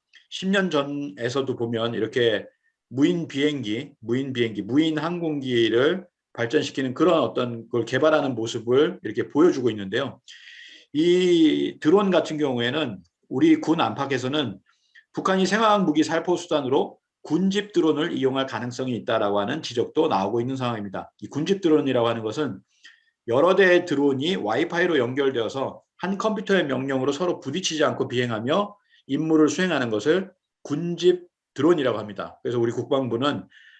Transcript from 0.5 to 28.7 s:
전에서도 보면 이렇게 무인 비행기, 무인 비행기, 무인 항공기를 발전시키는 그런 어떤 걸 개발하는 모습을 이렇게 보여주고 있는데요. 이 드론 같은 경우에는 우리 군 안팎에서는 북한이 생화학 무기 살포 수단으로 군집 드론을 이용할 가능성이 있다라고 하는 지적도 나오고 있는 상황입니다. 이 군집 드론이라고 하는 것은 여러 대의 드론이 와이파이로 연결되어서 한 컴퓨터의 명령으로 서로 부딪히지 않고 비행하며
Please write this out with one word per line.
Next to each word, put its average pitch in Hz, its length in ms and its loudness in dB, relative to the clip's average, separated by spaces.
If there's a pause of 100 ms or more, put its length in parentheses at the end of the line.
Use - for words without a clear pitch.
전에서도 139 880 -4
보면 117 360 -2
이렇게 107 520 0 (420)
무인 156 400 0
비행기, 135 720 -4
무인 127 340 -4
비행기, 113 280 -2
무인 151 380 0
항공기를 147 1040 0 (280)
발전시키는 127 600 -2
그런 165 260 2
어떤 117 500 -4
걸 117 160 -2
개발하는 139 500 2
모습을 123 680 0
이렇게 107 260 -6
보여주고 143 420 4
있는데요. 107 500 -6 (720)
이 160 840 4
드론 190 320 4
같은 156 260 2
경우에는 127 640 -2 (300)
우리 151 300 4
군 160 220 0
안팎에서는 127 800 -2 (540)
북한이 190 320 0
생화학 208 400 4
무기 151 180 4
살포 165 340 0
수단으로 147 600 -2 (260)
군집 196 500 0
드론을 165 420 2
이용할 131 300 0
가능성이 123 520 -6
있다라고 104 420 0
하는 127 220 -2
지적도 120 460 -2
나오고 104 340 0
있는 131 140 -4
상황입니다. 104 640 -6
이 104 80 -14
군집 165 340 -2
드론이라고 135 460 2
하는 113 140 -2
것은 110 380 -6 (680)
여러 151 280 2
대의 180 300 6
드론이 143 500 0
와이파이로 165 640 -2
연결되어서 127 840 -2 (160)
한 196 200 -4
컴퓨터의 196 480 0
명령으로 135 460 -2
서로 170 280 -2
부딪히지 156 460 -4
않고 127 240 -2
비행하며 123 640 -2 (320)